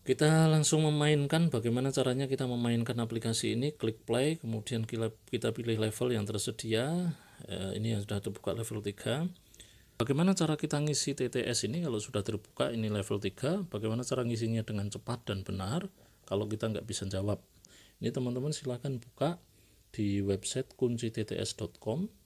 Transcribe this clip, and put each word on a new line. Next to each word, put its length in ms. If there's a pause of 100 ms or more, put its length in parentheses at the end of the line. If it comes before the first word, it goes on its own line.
Kita 480
langsung 400
memainkan. 640
Bagaimana 400
caranya 320
kita 240
memainkan 560
aplikasi 480
ini? 240
Klik 320
play, 320
kemudian 480
kita, 240 (160)
kita 240
pilih 240
level 320
yang 160
tersedia. 880 (340)
Eh, 320
ini 160
yang 80
sudah 160
terbuka 320
level 320
tiga. 400 (720)
Bagaimana 400
cara 240
kita 240
ngisi 320
T 160
T 160
S 240
ini 160
kalau 160
sudah 240
terbuka 480
ini 160
level 320
tiga? 400
Bagaimana 400
cara 240
ngisinya 400
dengan 240
cepat 400
dan 160
benar? 400 (400)
Kalau 240
kita 160
nggak 160
bisa 240
jawab, 320 (640)
ini 80
teman-teman 400
silahkan 480
buka 400 (560)
di 240
website 560
kunci 400
T 80
T 160
S 160
dot 240
com. 320 (160)